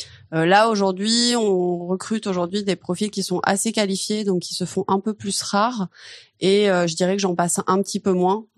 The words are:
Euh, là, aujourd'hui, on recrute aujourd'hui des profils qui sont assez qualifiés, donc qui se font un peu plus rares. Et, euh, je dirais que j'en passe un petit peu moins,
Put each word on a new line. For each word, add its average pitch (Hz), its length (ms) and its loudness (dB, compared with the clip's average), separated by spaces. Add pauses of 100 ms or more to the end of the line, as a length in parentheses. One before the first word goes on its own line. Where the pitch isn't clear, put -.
(340)
Euh, 160 120 2
là, 208 240 6
aujourd'hui, 220 680 2
on 180 480 0
recrute 190 400 -4
aujourd'hui 185 380 -2
des 196 120 -2
profils 202 360 -4
qui 196 100 -4
sont 180 220 -2
assez 202 280 0
qualifiés, 214 520 -2
donc 185 180 0
qui - 140 -10
se 185 100 -4
font 185 220 -4
un 196 120 0
peu 214 140 -4
plus 190 300 -6
rares. 208 440 -2 (520)
Et, 202 300 4
euh, 175 180 2
je 165 80 -4
dirais 185 200 2
que 202 60 -4
j'en 185 140 0
passe 175 320 0
un 190 140 2
petit 196 180 -6
peu 196 120 0
moins, 185 340 0 (120)